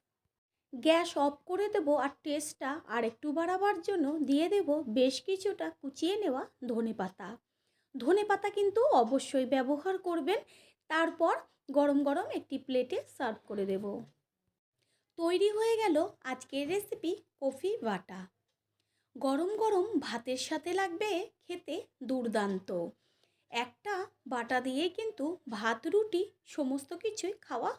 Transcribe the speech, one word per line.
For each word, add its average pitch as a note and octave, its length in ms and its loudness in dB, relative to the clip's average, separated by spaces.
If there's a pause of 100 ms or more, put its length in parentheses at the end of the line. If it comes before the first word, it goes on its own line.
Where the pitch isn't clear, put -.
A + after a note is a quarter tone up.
(720)
গ্যাস D#4+ 440 4
অফ C#4+ 180 2 (100)
করে F#4+ 240 -2
দেবো, D#4 240 2 (120)
আর C#4 80 -4 (100)
টেস্টটা D4 480 -4 (160)
আর A#3 160 2
একটু A#3 280 -4
বাড়াবার F#4 500 2
জন্য F4 240 0 (140)
দিয়ে C#4+ 300 4
দেবো F4+ 260 2 (220)
বেশ C4 240 4
কিছুটা F#4+ 480 -2
কুচিয়ে D#4+ 480 -4
নেওয়া D#4+ 260 -2 (220)
ধনেপাতা। G#3+ 600 -4 (680)
ধনেপাতা G4+ 540 2
কিন্তু G4+ 320 2 (200)
অবশ্যই C4 520 2
ব্যবহার C#4+ 440 2
করবেন। F4 420 0 (500)
তারপর E4 440 2 (380)
গরম C#4+ 320 4
গরম C#4+ 280 0
একটি C#4+ 260 -6
প্লেটে B3+ 400 -2 (200)
সার্ভ A3 200 -2 (100)
করে G3+ 180 -2
দেব। G3 200 -2 (1300)
তৈরি F4+ 320 4
হয়ে A4 280 2
গেল G#4 180 2 (280)
আজকের C4 440 -6
রেসিপি G4+ 440 -4 (280)
কফি C4+ 320 -2 (100)
বাটা। F#3+ 380 -6 (960)
গরম C#4 420 0
গরম G#4 280 2 (140)
ভাতের B3+ 480 -4
সাথে D#4+ 260 -4
লাগবে G4 380 0 (320)
খেতে - 320 -8 (280)
দুর্দান্ত। A3 680 -2 (840)
একটা B3+ 440 -6 (320)
বাটা A#3+ 320 -2
দিয়ে C4 300 -2
কিন্তু C4+ 360 -6 (240)
ভাত, A3+ 380 -2
রুটি G4 340 0 (240)
সমস্ত C4+ 480 -4
কিছুই G4+ 480 -6
খাওয়া D#4 380 -4